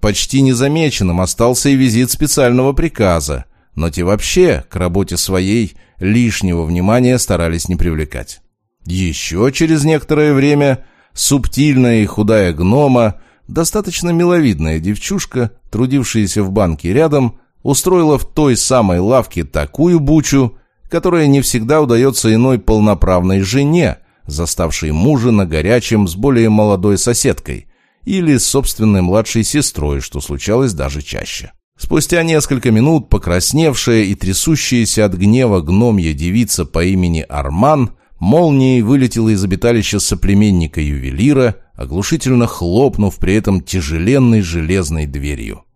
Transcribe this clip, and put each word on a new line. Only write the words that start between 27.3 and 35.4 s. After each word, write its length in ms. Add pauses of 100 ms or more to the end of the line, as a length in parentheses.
или 320
с 80
собственной 560
младшей 420
сестрой, 580
что 200
случалось 520
даже 280
чаще. 500 (260)
Спустя 460
несколько 480
минут 380
покрасневшая 920
и 120
трясущаяся 920
от 80
гнева 480